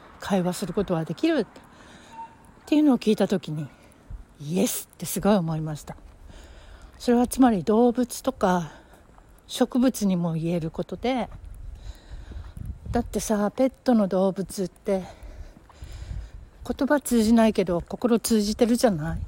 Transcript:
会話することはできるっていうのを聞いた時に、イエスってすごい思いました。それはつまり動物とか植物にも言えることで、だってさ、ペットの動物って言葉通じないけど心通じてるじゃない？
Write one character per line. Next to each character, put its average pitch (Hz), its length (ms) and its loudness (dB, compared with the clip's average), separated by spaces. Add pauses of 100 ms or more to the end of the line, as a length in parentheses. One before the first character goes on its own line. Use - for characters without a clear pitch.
(200)
会 190 220 0
話 180 120 0
す - 120 -6
る 165 80 -8
こ 202 100 0
と 185 100 -2
は 160 120 -2
で 165 100 -8
き - 120 0
る 320 120 2
っ - 1300 -14
て 311 100 0
い 294 40 6
う 302 40 4
の 285 100 6
を 233 40 2
聞 - 140 0
い 214 40 4
た 196 120 0
時 175 240 -4
に、 151 160 -6 (760)
イ 156 180 -4
エ 240 80 2
ス - 260 -6
っ - 40 -20
て - 80 -10
す - 140 -6
ご 196 140 4
い - 20 6
思 165 200 0
い 156 60 -4
ま 156 140 -6
し - 80 -14
た。 - 140 -14 (1000)
そ - 140 0
れ 240 60 6
は 240 100 4
つ - 140 0
ま 247 100 8
り 185 120 0
動 233 280 4
物 240 300 -4
と 262 100 -2
か 180 400 0 (760)
植 - 320 0
物 233 260 2
に 185 100 2
も 170 200 -2
言 165 160 -2
え 175 100 0
る 160 100 -6
こ - 140 -6
と 185 100 -10
で、 240 340 -4 (1600)
だ 240 100 0
っ - 20 -4
て - 160 -4
さ、 208 320 0
ペ 262 140 2
ッ 262 40 2 (140)
ト 254 120 4
の 208 120 4
動 190 240 2
物 190 320 -6
っ 175 60 -4
て 190 340 -4 (1600)
言 254 220 -2
葉 294 120 4
通 233 240 2
じ 220 100 4
な 226 140 8
い 208 60 4
け 202 100 2
ど 170 180 0
心 - 380 0
通 220 220 2
じ 208 140 -2
て 240 100 4
る 226 100 4
じ 240 100 0
ゃ 220 60 6
な 165 240 -4
い？ - 120 -8